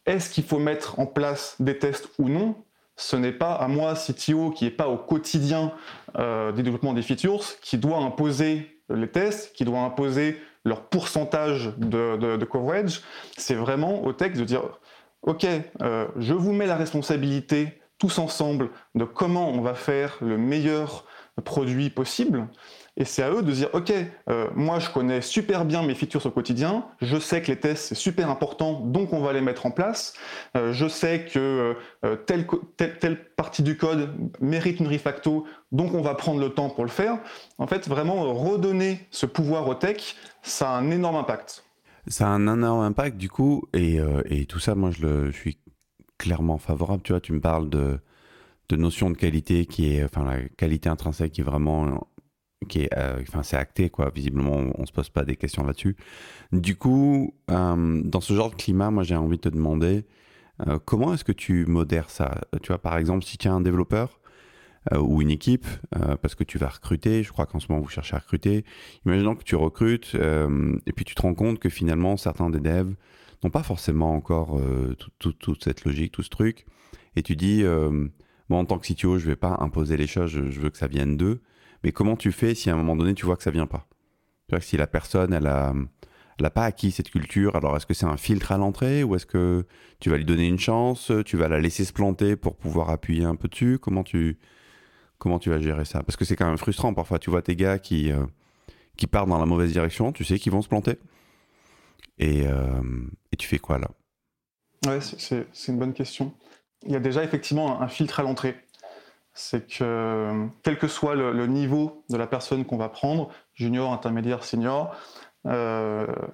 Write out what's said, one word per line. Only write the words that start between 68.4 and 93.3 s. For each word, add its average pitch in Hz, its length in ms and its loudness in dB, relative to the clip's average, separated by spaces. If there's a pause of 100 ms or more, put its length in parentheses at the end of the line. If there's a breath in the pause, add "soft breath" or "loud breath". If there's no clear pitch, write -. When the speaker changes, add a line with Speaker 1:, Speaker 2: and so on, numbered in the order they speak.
Speaker 2:
imaginons 101 300 4
que - 80 -10
tu - 140 0
recrutes, 113 580 2
euh, 73 720 2
et - 60 -2
puis - 120 -6
tu - 100 -10
te - 80 -2
rends 90 120 2
compte 110 240 0
que 95 100 -2
finalement 87 480 2
certains 85 340 -2
des 80 100 0
devs 90 340 0 (480 loud breath)
n'ont 90 80 2
pas 160 140 0
forcément 80 500 0
encore, 78 440 0
euh, 65 400 0
tout, - 200 -18
tout, 85 140 -2
toute - 320 -6
cette - 200 -2
logique, 78 280 -2
tout - 100 -6
ce - 80 -10
truc, - 360 -2 (500 loud breath)
et 82 60 0
tu 80 140 -2
dis, 101 280 4
euh, « 76 440 2 (400 soft breath)
Bon, 87 120 2
en 87 40 2
tant 90 140 0
que - 80 -10
C - 80 -2
T 90 140 0
O, 92 100 4
je 82 80 -2
vais 76 80 2
pas 90 240 0
imposer 76 380 0
les 76 100 2
choses, 85 240 -2
je, 71 220 -2
je 69 80 -8
veux 76 100 0
que - 80 -16
ça 71 80 -2
vienne 71 300 0
d'eux. » 101 240 0 (420 soft breath)
Mais - 80 2
comment 107 240 2
tu 110 160 0
fais 113 240 2
si 101 160 0
à 85 40 2
un - 20 2
moment 80 180 2
donné 82 180 2
tu 95 140 -2
vois 87 100 2
que - 60 -16
ça - 80 0
vient 78 160 0
pas ? 71 200 -8 (640)
Tu - 40 -2
vois 90 80 0
que - 40 -12
si - 120 -2
la 73 100 2
personne, 92 460 0
elle 76 160 2
a, 69 260 2 (640 loud breath)
elle 76 80 2
a 76 40 2
pas 113 140 0
acquis 101 280 0
cette - 180 -6
culture, 95 460 0
alors 73 200 2
est-ce 76 100 -4
que - 80 0
c'est - 120 0
un 76 100 2
filtre 98 360 0
à 98 40 2
l'entrée 127 460 0
ou 104 140 2
est-ce 90 100 -4
que 90 400 2 (320 loud breath)
tu - 120 0
vas 76 60 4
lui 76 80 0
donner 85 220 4
une 90 140 2
chance, 120 500 0 (140)
tu - 120 -2
vas 80 120 4
la 78 100 4
laisser 85 260 2
se - 80 -6
planter 101 440 2
pour 85 200 -2
pouvoir 80 340 -2
appuyer 82 340 0
un 82 100 0